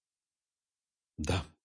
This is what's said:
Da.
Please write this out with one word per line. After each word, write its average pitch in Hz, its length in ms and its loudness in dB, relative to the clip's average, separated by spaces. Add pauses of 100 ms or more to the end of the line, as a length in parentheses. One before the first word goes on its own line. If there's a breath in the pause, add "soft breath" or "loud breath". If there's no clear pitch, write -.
(1160)
Da. 92 240 2 (240)